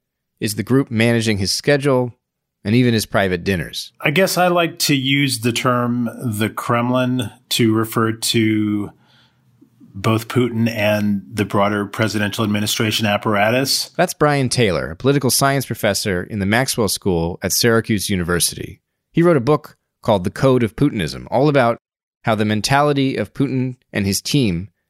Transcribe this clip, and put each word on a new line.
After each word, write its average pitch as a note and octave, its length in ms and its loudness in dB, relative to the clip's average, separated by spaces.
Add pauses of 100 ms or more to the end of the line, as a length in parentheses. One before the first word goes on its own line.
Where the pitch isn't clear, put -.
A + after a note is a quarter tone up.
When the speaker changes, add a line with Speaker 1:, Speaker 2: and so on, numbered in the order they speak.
(400)
Speaker 1:
is G#2+ 140 -4
the G#2+ 80 -4
group C3 300 0
managing A2+ 480 2
his F#2+ 120 -2
schedule C3+ 640 0 (500)
and G#2 120 0
even B2 180 4
his G#2+ 140 0
private F#2 360 0
dinners. F2+ 560 -4
Speaker 2:
I D#3 120 0
guess E3+ 260 2
I F3+ 120 4
like E3+ 300 0
to - 140 0
use C3+ 460 0
the A#2 140 0
term B2 540 0 (160)
the G#2+ 280 -2
Kremlin B2 800 -2 (180)
to A2+ 240 2
refer A2 380 0
to G#2+ 800 -2 (1040)
both A2 320 0
Putin A#2 420 0
and G#2 600 0
the G#2+ 140 -4
broader G#2 420 0
presidential G#2 600 -2
administration G#2 600 -2
apparatus. A2 920 0
Speaker 1:
That's F3 160 0
Brian C#3+ 340 0
Taylor, E2+ 440 0
a D#2+ 40 -12
political C3+ 360 0
science C#3 340 0
professor G2 580 -2
in G#2+ 160 -8
the G2 60 0
Maxwell A#2 420 0
School E2+ 540 -2
at F#2 100 -4
Syracuse A2+ 580 0
University. F2 720 -4 (300)
He E3 120 2
wrote E3+ 120 4
a C3+ 60 2
book C#3+ 360 -2 (260)
called G2+ 200 2
The F#2+ 60 -2
Code B2+ 340 2
of G#2 120 -4
Putinism, D#2 560 -2
all C3 180 2
about A#2+ 300 2 (440)
how A2+ 120 2
the G#2+ 100 0
mentality C3+ 720 0
of G#2 160 -6
Putin B2+ 440 -4 (140)
and G2+ 140 -2
his G2 160 -2
team G2+ 480 0 (200)